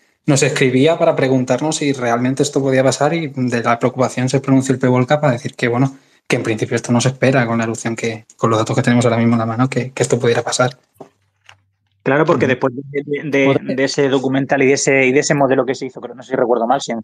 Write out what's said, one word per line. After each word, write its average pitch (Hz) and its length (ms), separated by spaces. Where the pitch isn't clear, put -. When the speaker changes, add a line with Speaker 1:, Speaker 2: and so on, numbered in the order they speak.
Speaker 1:
Nos 143 180
escribía 143 560
para 165 160
preguntarnos 131 640
si 143 160
realmente 127 500
esto 135 180
podía 131 220
pasar 139 300
y 165 200
de 123 300
la 117 160
preocupación 127 480
se 135 140
pronunció 135 320
el 127 60
pevolca 127 420
para 151 100
decir - 240
que, 127 140
bueno, 131 280
que - 80
en 117 80
principio 113 320
esto 117 160
no 120 80
se 120 80
espera 131 400
con 117 120
la 117 40
erupción 113 320
que, 110 300
con 117 140
los 110 100
datos 110 160
que 120 60
tenemos 120 240
ahora 113 100
mismo 117 200
en 113 40
la 113 60
mano, 117 240
que, 123 240
que - 100
esto 120 160
pudiera 120 240
pasar. - 340
Speaker 2:
Claro, 147 220
porque 147 180
Speaker 3:
Ujú. 131 60
Speaker 2:
después 131 260
de, 143 300
de, 143 240
de, 139 160
Speaker 3:
Joder. 135 320
Speaker 2:
de 135 80
ese 139 240
documental 135 540
y - 40
de 135 60
ese, 135 320
y 127 80
de 139 80
ese 147 120
modelo 135 320
que 127 100
se 139 100
hizo, 127 160
creo, 120 140
no 127 80
sé - 80
si 131 40
recuerdo 117 320
mal, 135 140
si - 100